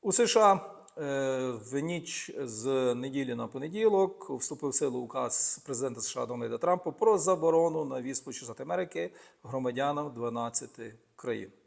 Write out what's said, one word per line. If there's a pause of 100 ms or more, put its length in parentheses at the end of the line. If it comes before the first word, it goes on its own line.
У
С
Ш
А, (480)
е, (200)
в
ніч
з
неділі
на
понеділок
вступив
в
силу
указ
президента
С
Ш
А
Дональда
Трампа
про
заборону
на
в'їзд
в
Сполучені
Штати
Америки (320)
громадянам
дванадцяти (220)
країн. (160)